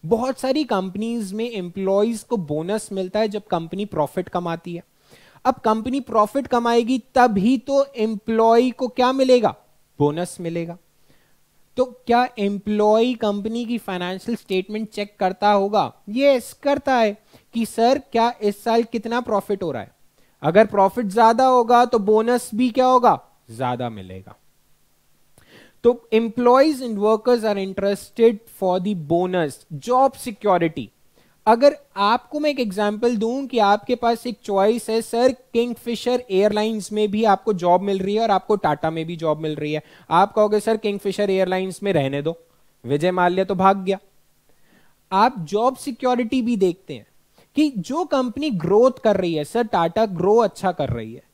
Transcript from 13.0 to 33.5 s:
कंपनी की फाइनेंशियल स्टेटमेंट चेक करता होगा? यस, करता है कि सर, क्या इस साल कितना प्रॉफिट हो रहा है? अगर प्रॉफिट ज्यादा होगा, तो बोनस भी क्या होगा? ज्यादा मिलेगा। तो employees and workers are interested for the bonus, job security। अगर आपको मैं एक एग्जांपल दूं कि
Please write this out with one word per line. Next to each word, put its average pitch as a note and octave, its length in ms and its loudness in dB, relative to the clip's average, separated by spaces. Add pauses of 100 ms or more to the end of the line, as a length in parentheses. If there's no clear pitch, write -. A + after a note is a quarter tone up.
कंपनी A3 500 -4
की A3+ 140 -6
फाइनेंशियल F#3+ 580 -6
स्टेटमेंट G#3 520 -6
चेक - 300 -10
करता G3+ 340 0
होगा? G3+ 420 0 (140)
यस, C4 440 2
करता C#4 440 -2
है G#3+ 260 0 (320)
कि A3+ 120 -2
सर, B3 320 2
क्या A#3 440 -2
इस G#3 220 -2
साल A#3 180 2
कितना A3+ 380 -4
प्रॉफिट G3+ 420 -4
हो E3 100 -4
रहा A2+ 100 -8
है? - 120 -18 (480)
अगर F3+ 240 6
प्रॉफिट G3+ 400 0
ज्यादा A3+ 400 4
होगा, B3 380 6
तो A#3+ 140 0
बोनस A3 560 2
भी A#3+ 160 0
क्या B3+ 160 2
होगा? A#3+ 340 4 (300)
ज्यादा B2 400 -4
मिलेगा। F#2+ 460 -16 (1500)
तो B3 300 2
employees B3 680 2
and A3+ 160 -6
workers A3 460 0
are G3 300 -4
interested G3+ 640 0 (240)
for F#3 240 0
the F3 260 -6
bonus, E3+ 760 -2
job B3+ 280 2
security। E3+ 680 -2 (600)
अगर B3 300 4 (200)
आपको A3+ 440 -2
मैं D4+ 100 0
एक C4+ 100 -4
एग्जांपल G#3+ 560 -2
दूं A#3+ 300 -4
कि A#3+ 120 -4